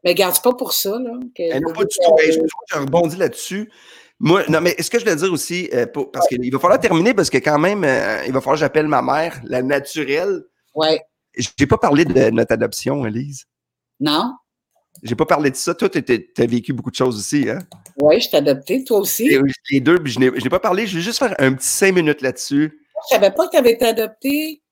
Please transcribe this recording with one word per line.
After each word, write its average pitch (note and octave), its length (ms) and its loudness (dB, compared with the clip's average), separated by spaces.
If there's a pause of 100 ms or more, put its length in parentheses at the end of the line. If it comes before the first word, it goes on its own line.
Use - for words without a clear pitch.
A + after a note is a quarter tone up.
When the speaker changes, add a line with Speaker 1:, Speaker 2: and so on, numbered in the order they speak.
Speaker 1:
Mais F3 100 2
garde, F3+ 220 0
c'est - 80 -4
pas B3 100 2
pour B3 200 -6
ça, - 180 -4
là, A#3+ 200 -6 (240)
que - 80 -8
Speaker 2:
Eh, - 160 -2
non, D#3+ 100 -4
Speaker 1:
je - 40 -8
Speaker 2:
pas - 80 -10
Speaker 1:
veux - 40 2
Speaker 2:
du - 140 -6
Speaker 1:
dire, F3 100 4
Speaker 2:
tout. D#3+ 100 8
Eh, D#3 40 6
Speaker 1:
euh, D#3 40 4
Speaker 2:
excuse-moi, - 440 0
je E3+ 60 -4
rebondis D#3+ 400 0
là-dessus. F#3+ 540 -4 (480)
Moi, E3+ 300 4
non, D#3 120 4
mais F3 160 2
est-ce E3+ 140 -6
que A#3+ 80 2
je - 60 -6
voulais F#3+ 100 2
dire F3+ 160 -2
aussi, F3 420 -4
euh, B2 140 2
pour, C#3 240 -6
parce C3+ 200 -4
Speaker 1:
Ouais. B2 60 -4
Speaker 2:
qu'il B2 140 -4
va C3 80 -2
falloir F3+ 200 4
terminer, F#3 340 2
parce F#3+ 160 0
que C3 80 0
quand D3+ 220 0
même, G3 260 0
euh, G#2+ 420 0
il C3 60 -4
va C3 80 0
falloir C3+ 140 0
que D#3 40 -4
j'appelle D3+ 280 0
ma C#3 140 2
mère, C#3 440 -2
la B2+ 160 -4
naturelle. C#3+ 840 -2 (320)
Speaker 1:
Ouais. D#3 260 0 (360)
Speaker 2:
J'ai - 300 -2
pas C#3 100 2
parlé D#3 280 2
de C3 260 4
notre A2+ 220 0
adoption, B2 520 -4
Elise. C3 400 -8 (540)
Speaker 1:
Non. D#3+ 340 0 (680)
Speaker 2:
J'ai A2+ 120 -4
pas D3+ 100 0
parlé D3+ 260 2
de C3 40 -10
ça. - 180 -4
Toi, G3+ 160 -2
t'étais, B2 460 -2
t'as B2+ 100 2
vécu A#2+ 280 -2
beaucoup A#2+ 180 -6
de - 40 -16
choses B2+ 220 0
aussi, A#2+ 320 -2
hein ? B2+ 100 -4 (420)
Speaker 1:
Oui, D3+ 180 6
je - 100 -4
t'ai E3+ 80 0
adopté, F3+ 460 0
toi A3+ 160 2
aussi. A3 280 -2
Speaker 2:
Et, D3 100 4
euh, C3+ 60 2 (280)
les C#3 80 2
deux, D3+ 200 4
puis D3 140 -4
je A#2+ 60 -6
n'ai, C3 160 4
je C#3 80 -4
n'ai C3 60 -2
pas F3 100 0
parlé. G#3 280 -2
Je F#3+ 100 -6
vais E3 60 -2
juste A#3 160 -6
faire A3 200 -2
un C3+ 140 4
petit - 140 -6
cinq F#3+ 280 2
minutes D3+ 260 2
là-dessus. C#3+ 580 -2 (300)
Speaker 1:
Je C4 60 4
savais G3 160 4
pas D4 160 -2
que - 60 -10
t'avais B3 200 4
été A#3 120 0
adopté. C4+ 760 -4 (100)